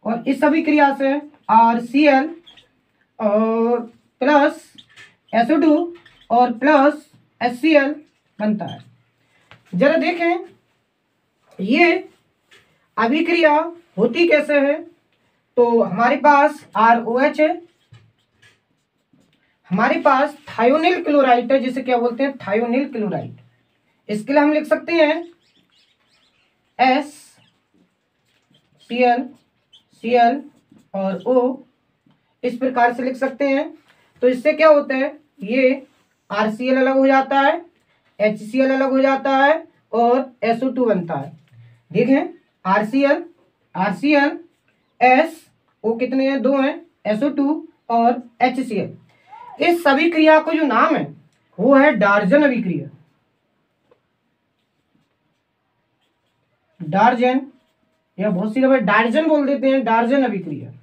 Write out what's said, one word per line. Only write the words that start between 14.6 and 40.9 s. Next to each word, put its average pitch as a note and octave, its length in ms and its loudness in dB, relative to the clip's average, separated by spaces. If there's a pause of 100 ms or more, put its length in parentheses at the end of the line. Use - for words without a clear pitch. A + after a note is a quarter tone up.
तो A#3 240 2
हमारे A3 360 0
पास D4 480 2 (120)
आरओएच A#3 640 0
है, D#4 80 4 (2250)
हमारे B3 300 0
पास C#4+ 340 0 (140)
thionyl D#4 560 0
क्लोराइड C4 460 2
है, C4+ 80 2
जिसे B3+ 220 -6
क्या B3 160 -2
बोलते A#3+ 260 -2
हैं, C#4 120 -4
thionyl A#3+ 560 -4
क्लोराइड। F3 440 -8 (720)
इसके G#3+ 240 -6
लिए D4 80 4
हम D4+ 120 0
लिख D4+ 120 -2
सकते E4 280 -4
हैं D#4+ 300 0 (1600)
एस C4 340 0 (1800)
सी B3 140 -2
एल, B3 200 0 (680)
सी A3+ 220 -6
एल A#3+ 260 2 (540)
और F#3+ 280 -6
O, B3+ 340 0 (880)
इस B3 140 -4
प्रकार A#3+ 360 0
से B3+ 100 -6
लिख B3+ 140 -4
सकते C4+ 300 -4
हैं। C#4+ 260 -2 (480)
तो B3 80 2
इससे B3+ 240 0
क्या D#4 160 4
होता C#4+ 260 2
है, D4 220 -4 (240)
ये C4 460 0 (420)
आरसीएल G#3+ 480 -2
अलग C4+ 200 0
हो C4+ 100 2
जाता C4+ 320 2
है, D#4 220 0 (580)
एचसीएल B3 520 -2
अलग C4 200 0
हो C4 100 0
जाता C4+ 360 0
है D4 260 2 (300)
और A#3+ 380 0 (120)
एसओ A#3 280 -2
टू B3+ 140 -2
बनता F3+ 300 -2